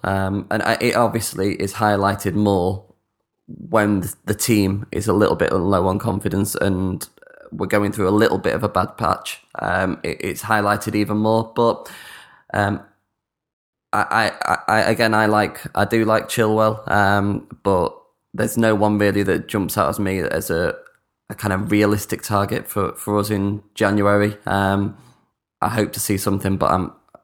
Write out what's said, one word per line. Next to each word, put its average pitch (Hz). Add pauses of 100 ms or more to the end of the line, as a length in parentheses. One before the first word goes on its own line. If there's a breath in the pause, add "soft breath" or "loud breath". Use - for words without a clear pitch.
Um, 95
and 107
I, -
it 120
obviously 104
is -
highlighted 101
more 98 (640)
when 104
th-, 95 (100)
the 107
team 101
is 101
a 98
little 101
bit -
low 92
on 95
confidence 98
and 92 (440)
we're 92
going 101
through 98
a -
little 107
bit 90
of -
a 104
bad -
patch. - (160)
Um, 92
it, -
it's -
highlighted 104
even 104
more. 110
But, - (640 loud breath)
um, 101 (1080)
I, 104 (140)
I, - (100)
I, 107
again, 113
I 107
like, 107 (160)
I 104
do 113
like 110
Chilwell, 110
um, 101 (160)
but 92 (380)
there's 113
no 113
one 104
really 101
that 95
jumps 98
out 82
as -
me 95
as -
a, 85 (540)
a 104
kind 101
of 95
realistic 101
target -
for, -
for 104
us 101
in 101 (120)
January. 104
Um, 98 (640 soft breath)
I -
hope 110
to -
see 101
something, 98
but -
I'm, 90 (320)